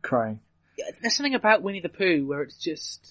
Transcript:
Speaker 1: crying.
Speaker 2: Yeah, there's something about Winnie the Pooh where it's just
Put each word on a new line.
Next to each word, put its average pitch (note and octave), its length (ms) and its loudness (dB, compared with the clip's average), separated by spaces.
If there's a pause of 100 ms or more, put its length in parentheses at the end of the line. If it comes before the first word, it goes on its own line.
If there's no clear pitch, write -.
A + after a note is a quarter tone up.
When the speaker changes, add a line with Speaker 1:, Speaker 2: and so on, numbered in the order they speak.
Speaker 1:
crying. A2 380 0 (400)
Speaker 2:
Yeah, - 60 -8 (160)
there's A#3 140 0
something C#4 200 0
about G#3+ 260 4
Winnie G3 200 -4
the E3 80 -6
Pooh E3+ 360 2
where C#3+ 160 -2
it's - 160 -10
just - 540 -8